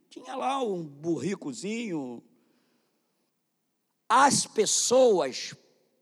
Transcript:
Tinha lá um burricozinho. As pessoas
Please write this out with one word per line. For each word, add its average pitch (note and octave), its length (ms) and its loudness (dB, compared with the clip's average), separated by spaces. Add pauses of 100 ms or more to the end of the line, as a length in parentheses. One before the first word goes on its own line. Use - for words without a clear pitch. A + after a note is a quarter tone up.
Tinha - 260 -16
lá C4+ 280 -4
um G3 200 -4
burricozinho. D#3 1400 -6 (1900)
As B3+ 380 4
pessoas G#3 1080 2 (480)